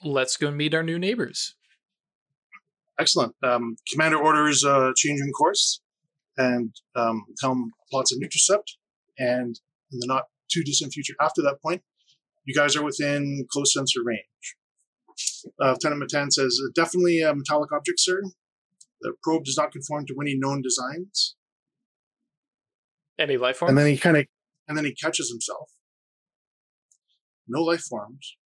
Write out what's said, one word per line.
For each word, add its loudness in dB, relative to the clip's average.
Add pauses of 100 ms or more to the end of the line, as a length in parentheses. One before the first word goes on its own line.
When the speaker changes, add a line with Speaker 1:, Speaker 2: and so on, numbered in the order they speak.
Speaker 1:
let's 0
go 0
meet -2
our 0
new -4
neighbors. -4 (1400)
Speaker 2:
Excellent. 0
Um, 0 (160)
Commander 2
orders, 4
uh, 4
change 2
in -4
course, 2 (560)
and, 0 (220)
um, 0 (160)
Helm 0 (180)
plots 0
an -4
intercept, 0 (400)
and -2 (320)
in -8
the -6
not 0 (260)
too 0
distant -2
future -10
after 2
that 0
point, -4 (640)
you -6
guys 4
are 0
within -2
close 2
sensor 0
range. -8 (1040)
Uh, 4
Lieutenant -2
Matan -2
says, 2 (140)
"Definitely 2
a 4
metallic 0
object, -2
sir. 2 (800)
The -6 (100)
probe 0
does -4
not 0
conform -8
to -10
any -2
known 0
designs." -4 (1800)
Speaker 1:
Any 0
life 0
forms? 0
Speaker 2:
And 6
then 6
he 4
kinda, 4 (420)
and -6
then -2
he -4
catches -4
himself. -10 (1800)
"No -2
life 0
forms. -12 (120)